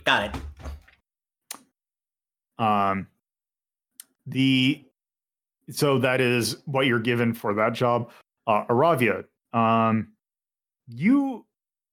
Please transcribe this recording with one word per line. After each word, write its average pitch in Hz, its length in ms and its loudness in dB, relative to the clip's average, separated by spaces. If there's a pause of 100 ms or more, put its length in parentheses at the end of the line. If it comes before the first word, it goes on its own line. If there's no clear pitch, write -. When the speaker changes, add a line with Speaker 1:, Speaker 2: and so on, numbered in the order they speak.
Speaker 1:
got 107 300 0
it. - 60 -10 (2250)
Speaker 2:
Um, 101 480 0 (1200)
the, 131 580 2 (840)
so 139 280 0
that 127 220 0
is 120 460 0
what 135 200 -2
you're 117 140 2
given 117 320 0
for 110 220 -6
that 110 180 0
job. 120 380 -2 (360)
Uh, 107 200 0
Aravia, 120 580 2 (300)
um, 113 540 2 (760)
you 233 600 0 (460)